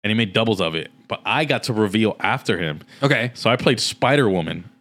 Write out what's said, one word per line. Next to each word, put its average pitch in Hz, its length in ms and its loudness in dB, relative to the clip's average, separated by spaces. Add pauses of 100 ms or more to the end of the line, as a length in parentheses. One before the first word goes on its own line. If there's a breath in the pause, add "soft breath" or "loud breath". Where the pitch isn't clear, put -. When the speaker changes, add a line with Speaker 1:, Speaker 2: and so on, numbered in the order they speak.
Speaker 1:
and 107 80 -2
he - 40 2
made 110 180 0
doubles 110 280 2
of 80 120 0
it. 80 160 -6 (200)
But - 160 -8
I 127 200 0
got 135 180 -2
to 123 100 -4
reveal 107 480 0
after 110 360 -2
him. 78 240 -4 (220 loud breath)
Speaker 2:
Okay. 123 300 0
Speaker 1:
So - 160 0
I 123 80 4
played 131 220 2
Spider-Woman 92 840 0 (180)